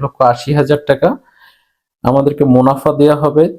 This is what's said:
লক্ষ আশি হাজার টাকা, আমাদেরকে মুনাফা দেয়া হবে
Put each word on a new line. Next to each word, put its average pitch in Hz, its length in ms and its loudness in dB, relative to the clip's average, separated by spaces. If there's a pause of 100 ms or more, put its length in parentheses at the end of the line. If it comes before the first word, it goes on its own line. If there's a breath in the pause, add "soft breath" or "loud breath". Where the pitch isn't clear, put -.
লক্ষ 139 200 -8
আশি 123 320 -2
হাজার 147 240 0 (100)
টাকা, 160 300 0 (880 soft breath)
আমাদেরকে 139 400 0
মুনাফা 135 500 2
দেয়া 147 220 2
হবে 147 440 0